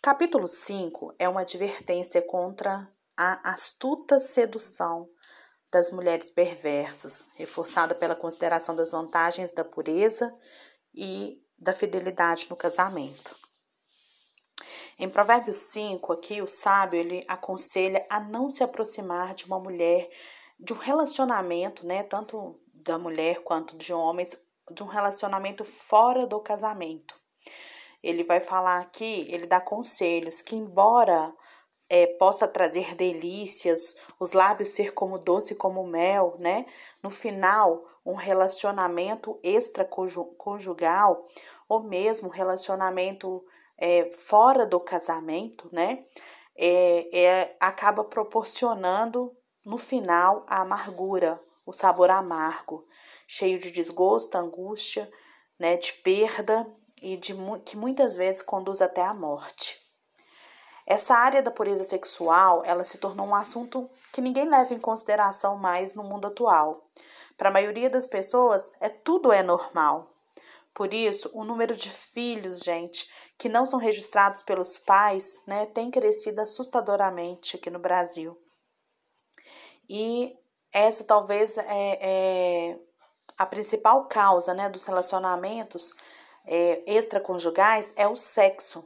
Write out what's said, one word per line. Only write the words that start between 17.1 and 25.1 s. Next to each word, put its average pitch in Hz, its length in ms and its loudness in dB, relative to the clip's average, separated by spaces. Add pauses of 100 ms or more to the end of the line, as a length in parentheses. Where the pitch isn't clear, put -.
aconselha 185 840 -2
a 208 80 -4
não 220 320 -6
se 262 140 -2
aproximar 190 680 -6
de - 100 -14
uma 185 160 -6
mulher, 175 500 0 (480)
de 185 140 -12
um 220 60 -8
relacionamento, 214 1080 -2
né, 185 180 -4
tanto 202 540 -10 (160)
da 165 240 -6
mulher 165 460 -2
quanto 160 320 -4
de 160 180 -10
homens, 170 460 -2 (320)
de 170 100 -16
um 208 40 -12
relacionamento 202 800 -4